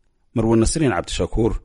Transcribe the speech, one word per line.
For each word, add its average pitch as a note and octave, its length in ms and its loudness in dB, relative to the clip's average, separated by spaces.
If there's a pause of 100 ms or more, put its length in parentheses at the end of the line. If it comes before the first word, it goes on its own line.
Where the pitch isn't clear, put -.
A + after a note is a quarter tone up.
(360)
Marwo A2+ 200 2
Nasriin A#2 360 2
Cabdishakuur, F#2 600 -2 (120)